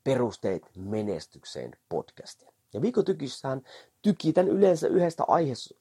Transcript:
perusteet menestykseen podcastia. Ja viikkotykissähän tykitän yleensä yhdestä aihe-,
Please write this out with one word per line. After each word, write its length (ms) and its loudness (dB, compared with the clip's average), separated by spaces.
perusteet 600 0
menestykseen 960 -8
podcastia. 640 -10
Ja 80 -6
viikkotykissähän 800 -2
tykitän 460 2
yleensä 400 4
yhdestä 400 0
aihe-, 540 0